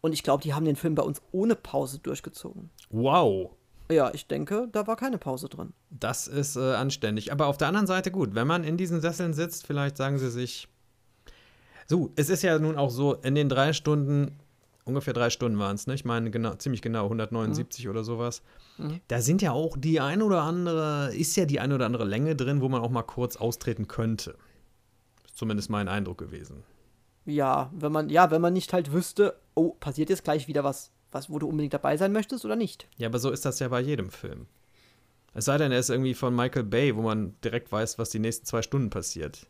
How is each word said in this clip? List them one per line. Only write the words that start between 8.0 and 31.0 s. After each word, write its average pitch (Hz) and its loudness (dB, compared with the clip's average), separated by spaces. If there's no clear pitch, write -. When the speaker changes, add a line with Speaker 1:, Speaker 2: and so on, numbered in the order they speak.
Speaker 2:
gut, 147 -2
wenn 117 2
man 170 2
in 156 0
diesen 170 0
Sesseln 170 -2
sitzt, 170 -4
vielleicht 143 -2
sagen 139 0
sie 131 -2
sich, 120 -8
so, 160 2
es 147 2
ist 185 2
ja 170 4
nun 156 2
auch 139 2
so, 131 2
in 135 0
den 147 4
drei 135 4
Stunden, 143 0
ungefähr 135 -2
drei 117 2
Stunden 113 0
waren's, 101 -2
ne? 131 -2
Ich 135 -4
meine, 113 0
genau, 113 -2
ziemlich 127 -4
genau, 113 0
hundertneunundsiebzig 113 -2
Speaker 1:
Mhm. 101 -4
Speaker 2:
oder 110 -2
sowas. 117 -4
Speaker 1:
Mhm. 156 -6
Speaker 2:
Da 120 0
sind 156 4
ja 170 2
auch 156 -2
die 156 2
ein 156 2
oder 190 4
andere, 160 0
ist 156 0
ja 185 4
die 143 2
ein 135 2
oder 127 2
andere 113 0
Länge 139 0
drin, 135 2
wo 131 2
man 127 2
auch 120 -2
mal 117 0
kurz - -4
austreten 117 -2
könnte. 113 -2
Ist - -20
zumindest 107 -2
mein 101 -2
Eindruck 92 -4
gewesen. - -14
Speaker 1:
Ja, 139 0
wenn 151 -4
man, 156 0
ja, 165 8
wenn 165 4
man 170 4
nicht 185 -2
halt 156 0
wüsste, 185 2
„Oh, 165 4
passiert 147 -4
jetzt 185 0
gleich 151 0
wieder 147 0
was, - -4